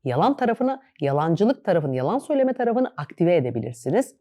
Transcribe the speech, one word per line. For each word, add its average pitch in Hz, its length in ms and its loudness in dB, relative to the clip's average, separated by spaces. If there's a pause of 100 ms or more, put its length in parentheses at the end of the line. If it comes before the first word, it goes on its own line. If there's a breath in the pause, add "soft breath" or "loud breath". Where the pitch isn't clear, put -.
Yalan 160 340 0
tarafını, 254 440 -2 (200 soft breath)
yalancılık 160 640 0
tarafını, 151 300 0
yalan 147 220 -2
söyleme 269 360 0
tarafını 247 440 -2
aktive 170 380 0
edebilirsiniz. 127 840 -2